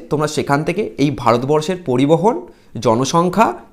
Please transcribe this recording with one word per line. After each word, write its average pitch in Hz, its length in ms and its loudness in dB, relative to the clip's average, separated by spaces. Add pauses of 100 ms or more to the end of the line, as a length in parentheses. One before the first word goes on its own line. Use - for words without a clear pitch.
(120)
তোমরা 151 240 -2
সেখান 143 320 0
থেকে 180 160 -2 (200)
এই 147 60 4 (120)
ভারতবর্ষের 139 560 0 (120)
পরিবহন, 151 460 2 (500)
জনসংখ্যা, 170 600 2 (260)